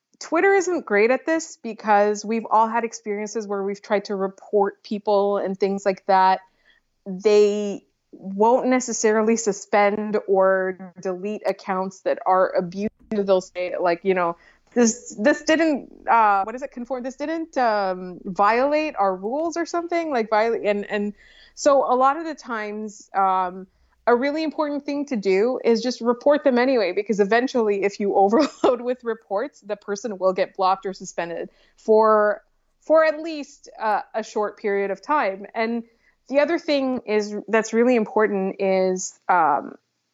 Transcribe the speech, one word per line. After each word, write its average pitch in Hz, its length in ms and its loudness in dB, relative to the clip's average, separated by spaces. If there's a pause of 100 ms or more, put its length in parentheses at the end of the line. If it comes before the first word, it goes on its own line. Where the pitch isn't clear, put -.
(200)
Twitter 370 340 2
isn't 349 320 0
great 214 240 4
at 254 160 0
this 320 360 -2
because 208 640 0
we've 220 260 -4
all 220 160 4
had 226 160 -2
experiences 214 640 -8
where 196 160 -4
we've 196 200 -6
tried 202 240 -2
to 202 100 -6
report 196 680 -2
people 202 540 0
and 190 240 -4
things 196 240 -2
like 190 220 -2
that. 190 340 4 (680)
They 208 760 2 (280)
won't 214 560 2
necessarily 226 680 2
suspend 208 800 0 (100)
or 190 760 0
delete 190 440 -6
accounts 190 540 -4
that 151 240 -2
are 185 320 2
abusive. 180 340 -4 (200)
They'll 196 300 2
say, 180 380 -8
like, 175 260 0
you 190 100 2
know, 170 220 -2 (380)
"This, 233 460 0
this 190 220 2
didn't, 302 500 0 (160)
uh, 208 360 4
what 220 100 0
is 262 80 -10
it, 269 100 -10
conform, 247 320 -8
this 254 120 -10
didn't, 320 400 -6
um, 190 680 -2
violate 254 720 0
our 196 180 0
rules," 285 420 -4
or 339 100 -2
something, 339 440 -4
like, 226 200 -2
violate. 220 340 0
And, 202 260 -2
and 208 220 -4 (420)
so 277 300 2
a 220 100 0
lot 269 220 4
of 330 80 -8
the 320 100 -8
times, 214 800 -10
um, 185 520 0 (420)
a 240 60 6
really 285 300 0
important 294 420 -4
thing 285 200 -4
to 262 100 -4
do 196 480 0
is 226 180 2
just 247 180 -4
report 247 420 2
them 254 160 2
anyway, 240 340 2
because 202 280 -2
eventually 214 640 0
if 202 160 -2
you 202 140 -2
<laughs> 196 100 4
overload 240 560 2
with 247 240 -6
reports, 226 560 -6
the 202 160 -10
person 202 420 -8
will 185 140 2
get 190 240 -4
blocked 190 300 0
or 185 60 -6
suspended 175 580 -10 (260)
for, 214 640 4 (380)
for 320 240 4
at 311 160 -2
least, 311 480 -12 (100)
uh, 208 220 -2 (140)
a 214 100 -4
short 208 340 -6
period 202 320 -2
of 190 120 -8
time. 208 520 -2
And 226 300 -4 (440)
the 277 120 2
other 311 180 2
thing 269 480 -2
is 208 300 -2 (100)
that's 220 260 0
really 240 220 4
important 202 640 0
is, 185 580 0 (120)
um, 156 480 0 (380)